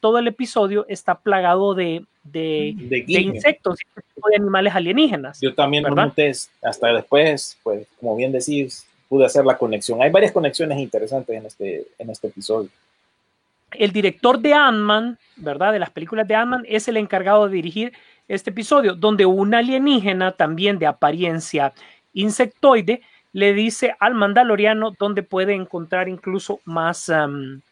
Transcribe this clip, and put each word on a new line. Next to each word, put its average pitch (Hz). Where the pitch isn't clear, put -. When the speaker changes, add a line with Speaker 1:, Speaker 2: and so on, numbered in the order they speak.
Speaker 1:
todo 226
el 240
episodio 208
está 185
plagado 190
de, 170
de, 151
Speaker 2:
De 120
Speaker 1:
de 127
Speaker 2:
guiños. 175
Speaker 1:
insectos, 180
de -
animales 196
alienígenas, 180
Speaker 2:
Yo 131
también 147
lo 143
Speaker 1:
¿verdad? 143
Speaker 2:
noté, 143
hasta 120
después, 139
pues, 104
como 113
bien 131
decís, 135
pude 135
hacer 135
la 127
conexión. 113
Hay 147
varias 190
conexiones 156
interesantes 117
en 110
este, 98
en 117
este 110
episodio. 104
Speaker 1:
El 202
director 214
de 294
Ant-Man, 226
¿verdad? 156
De 208
las 170
películas 202
de 214
Ant-Man, 240
es 214
el 226
encargado 202
de 196
dirigir 185
este 202
episodio, 220
donde 202
un 196
alienígena 233
también 175
de 151
apariencia 156
insectoide 220
le 196
dice 220
al 233
mandaloriano 214
dónde 202
puede 190
encontrar 185
incluso 190
más, 165
am, 143